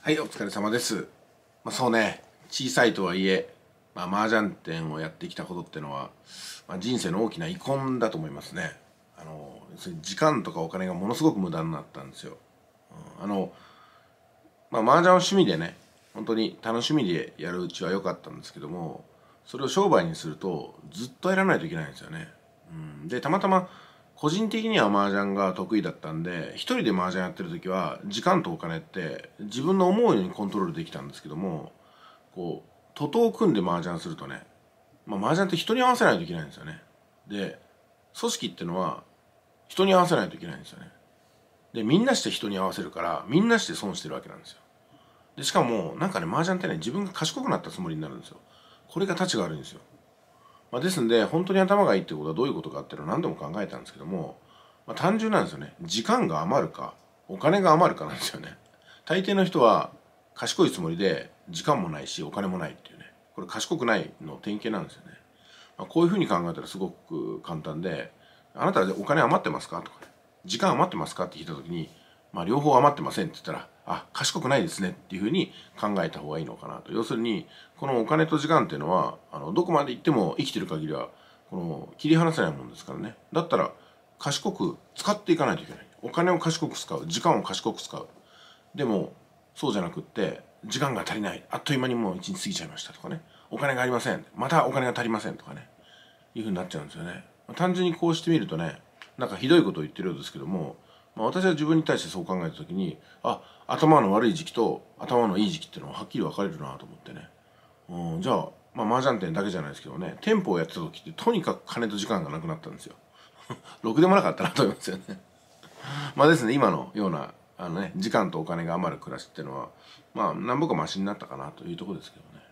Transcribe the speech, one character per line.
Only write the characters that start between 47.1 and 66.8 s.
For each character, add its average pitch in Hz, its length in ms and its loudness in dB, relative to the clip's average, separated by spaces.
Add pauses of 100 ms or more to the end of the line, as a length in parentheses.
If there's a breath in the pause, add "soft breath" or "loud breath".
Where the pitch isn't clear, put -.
賢 - 300 -4
く 262 80 -2
な 120 60 2
っ - 60 -2
た 82 100 -10
つ - 80 -12
も 87 80 -4
り 80 80 -6
に 78 40 -8
な 76 80 -10
る 65 80 -12
ん - 40 -14
で - 60 -20
す - 20 -20
よ。 - 80 -20 (520 soft breath)
こ - 120 -6
れ 196 60 2
が 180 100 -2
た 185 100 0
ち 180 100 0
が 101 60 2
悪 78 120 -2
い 73 40 -8
ん - 40 -10
で - 40 -14
す - 60 -18
よ。 - 80 -20 (960 soft breath)
ま 127 60 0
あ、 - 20 -2
で 185 80 2
す 180 100 0
ん 117 60 4
で、 113 180 8
本 160 200 2
当 190 80 -2
に 190 80 6
頭 196 240 6
が 120 100 6
い 95 60 4
い - 20 -4
っ - 20 -4
て 82 100 -8
こ 76 80 -6
と 78 80 -2
は 80 40 -2
ど 98 80 0
う 135 60 4
い - 20 -2
う - 40 -2
こ 82 60 -4
と 78 80 -8
か 71 120 -8
っ 69 40 -10
て - 120 -14
い - 20 -14
う 76 40 -10
の 76 40 -8
を 80 40 -4
何 143 120 0
度 - 60 0
も 80 80 -4
考 76 160 -8 (100)
え 92 60 -6
た 67 80 -12
ん 60 60 -12
で - 40 -18
す - 60 -20
け - 80 -20
ど 69 60 -12
も、 85 340 -8 (480 soft breath)
ま 117 60 -8
あ、 - 20 -8
単 196 240 2
純 220 100 0
な 190 100 4
ん 98 40 2
で 85 60 -6
す - 20 -12
よ 71 80 -10
ね。 73 120 -12 (100)
時 107 200 -2
間 226 240 2
が 78 140 0
余 98 260 2
る - 20 -6
か、 - 260 -10 (340)
お 190 100 -10
金 185 220 4
が 180 100 6
余 160 240 6
る - 20 -10
か 78 100 -8
な 76 40 -8
ん 71 60 -8
で - 40 -8
す - 100 -4
よ - 100 -10
ね。 - 180 -14 (480 loud breath)
大 185 160 2
抵 202 120 2
の 196 100 6
人 170 160 2
は 98 320 6 (420)
賢 135 320 4
い - 60 2
つ 95 80 -8
も 82 100 -2
り 82 60 -2
で、 85 340 0 (180)
時 85 140 -10
間 139 180 2
も 87 80 -4
な 76 120 -6
い - 80 -10
し、 - 160 -8
お 73 80 -10
金 101 160 -2
も 92 100 -4
な 80 80 -4
い 69 60 -10
っ - 20 -16
て - 160 -20
い - 60 -20
う - 20 -20
ね。 - 140 -20 (240)
こ 98 60 -10
れ 92 40 -10
賢 - 300 -4
く 120 100 -2
な 113 120 4
い - 220 -6
の 76 220 -12
典 104 140 -4
型 110 140 -4
な 101 100 -2
ん 78 40 -6
で 76 60 -14
す - 40 -20
よ - 80 -20
ね。 - 100 -20 (640 loud breath)
ま 95 60 -8
あ、 - 20 -14
こ - 140 2
う 170 40 8
い - 40 6
う - 20 4
ふ 196 40 2
う 214 40 2
に 156 80 2
考 95 120 2 (120)
え 80 40 -6
た 76 60 -10
ら - 60 -12
す - 100 -12
ご 92 140 -4